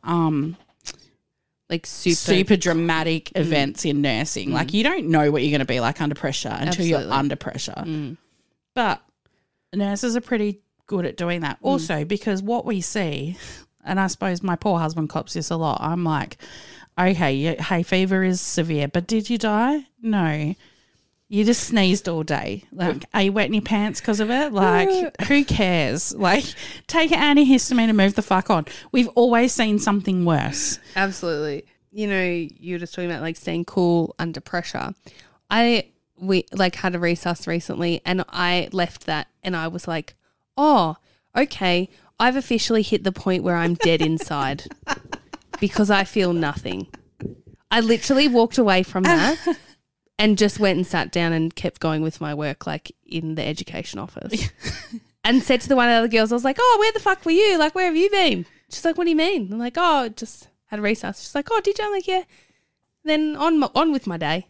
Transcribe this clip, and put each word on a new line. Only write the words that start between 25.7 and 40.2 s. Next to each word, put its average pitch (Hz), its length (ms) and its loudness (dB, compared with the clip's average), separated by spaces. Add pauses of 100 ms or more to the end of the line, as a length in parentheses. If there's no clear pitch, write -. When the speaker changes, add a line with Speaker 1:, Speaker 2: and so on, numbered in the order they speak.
Speaker 1:
Like, 196 300 2 (420)
take 320 260 0
an 294 260 4
antihistamine 254 520 6
and 220 80 4
move 196 160 4
the 214 80 -2
fuck 202 300 0
on." 160 140 2 (260)
We've 247 240 4
always 240 360 4
seen 214 280 2
something 190 460 0
worse. - 520 0 (180)
Speaker 2:
Absolutely. 165 680 -4 (260)
You 208 140 -4
know, 190 180 0 (360)
you 180 160 -8
were 170 40 -6
just 170 140 -12
talking 175 160 -6
about, 156 140 -6
like, 165 140 -6
staying 170 280 -4
cool 170 540 0
under 160 220 -6
pressure. - 520 -8 (560)
I, 233 360 2 (340)
we, 185 320 0
like, 185 240 0
had 180 180 -4
a 175 60 -4
resus 170 480 -2
recently 170 580 -4
and 185 240 -2
I 180 420 -2
left 175 360 -4
that 151 200 -4 (160)
and 185 120 -4
I 165 140 -4
was 175 180 -10
like, 160 260 -8 (420)